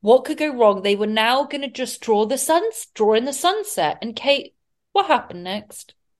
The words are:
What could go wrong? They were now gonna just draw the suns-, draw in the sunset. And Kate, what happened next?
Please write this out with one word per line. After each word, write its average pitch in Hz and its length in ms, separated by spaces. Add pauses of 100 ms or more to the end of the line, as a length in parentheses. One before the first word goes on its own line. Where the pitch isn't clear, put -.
What 247 240
could 302 140
go 302 160
wrong? 208 260
They 202 140
were 208 100
now 220 380
gonna 277 260
just 247 320
draw 220 240
the 262 140
suns-, 349 560
draw 214 180
in 226 120
the 277 80
sunset. 349 680
And 220 140
Kate, 277 400 (360)
what 381 140
happened 240 380
next? 202 500 (260)